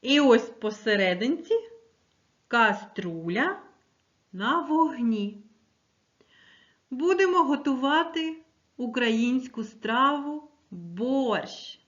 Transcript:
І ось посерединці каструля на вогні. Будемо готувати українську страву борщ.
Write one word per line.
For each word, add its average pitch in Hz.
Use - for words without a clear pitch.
І 277
ось 254
посерединці 214
каструля 202
на 233
вогні. 247
Будемо 359
готувати 294
українську 240
страву 285
борщ. 202